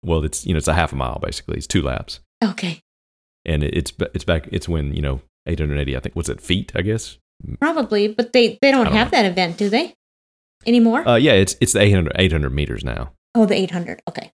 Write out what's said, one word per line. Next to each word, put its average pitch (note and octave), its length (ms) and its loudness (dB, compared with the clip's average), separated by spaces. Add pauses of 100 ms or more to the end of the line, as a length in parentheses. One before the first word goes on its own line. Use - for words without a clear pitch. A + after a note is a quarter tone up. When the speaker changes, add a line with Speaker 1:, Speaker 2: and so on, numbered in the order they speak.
Speaker 1:
well, D#2+ 220 0
it's, - 220 -6
you F2+ 60 0
know, D#2+ 40 2
it's D2 100 -2
a D#2 60 0
half D#2+ 200 0
a - 20 -8
mile B1+ 260 -4
basically. - 360 -8
It's - 100 -10
two E2 160 0
laps. - 380 -6 (220)
Speaker 2:
Okay. F#3 360 -6 (680)
Speaker 1:
And D2+ 180 0
it, - 140 -2
it's, - 160 -4 (220)
it's - 80 -6
back. E2 280 -2
It's F#2 160 -4
when, D2 280 -4
you D2+ 80 -4
know, C2+ 180 -4 (240)
eight E2 140 -4
hundred D2 180 -2
eighty, C2+ 180 -4
I B1 40 -4
think, - 160 -10
was D#2+ 120 -4
it - 140 -6
feet? F#2+ 340 -2
I - 60 -2
guess. G#2+ 360 -4 (420)
Speaker 2:
Probably, C#4+ 480 0
but A#3 260 -4
they, A#3 300 4
they C#4 80 6
don't C4+ 160 4
Speaker 1:
I - 20 2
don't - 40 0
Speaker 2:
have A3 180 2
Speaker 1:
know. C4 80 4
Speaker 2:
that G#3+ 120 4
event, F3 260 -2
do G#3 120 0
they? B3 240 0 (720)
Anymore? A#3 420 4
Speaker 1:
Uh, A#2+ 100 6
yeah, C3+ 160 6
it's, F#2+ 280 4
it's - 120 0
the G2 80 4
eight G#2 120 6
hundred, F2+ 240 2
eight F#2+ 140 4
hundred D2+ 220 0
meters C2+ 300 -4
now. - 280 -8 (240)
Speaker 2:
Oh, A3+ 100 4
the G3 100 0
eight F#3 160 0
hundred. E3+ 380 -8
Okay. - 280 -14